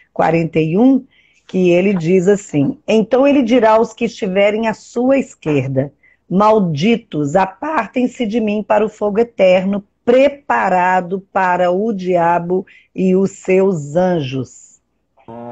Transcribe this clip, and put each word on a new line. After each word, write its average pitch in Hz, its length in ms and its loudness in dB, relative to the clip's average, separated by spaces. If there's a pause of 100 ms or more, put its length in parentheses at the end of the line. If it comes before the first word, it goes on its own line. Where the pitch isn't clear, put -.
(120)
quarenta 165 460 0
e 160 180 0
um, 254 280 2 (420)
que 180 240 0
ele 185 220 2
diz 180 340 0
assim: 170 520 0 (100)
"Então 220 380 2
ele 285 160 2
dirá 226 300 4
aos 226 200 2
que - 140 -4
estiverem 208 640 -2
à 214 60 -4
sua 254 440 -2
esquerda: 139 760 -4 (360)
'Malditos, 180 1080 0
apartem-se 247 920 -2
de 220 140 -2
mim 214 220 -2
para 208 220 0
o 220 40 -2
fogo 208 300 -4
eterno, 196 680 0 (200)
preparado 196 1160 0 (120)
para 180 380 0
o 202 220 -2
diabo 175 760 -2 (280)
e 185 200 0
os 190 180 0
seus 185 640 -2
anjos.'" 147 840 -4 (720)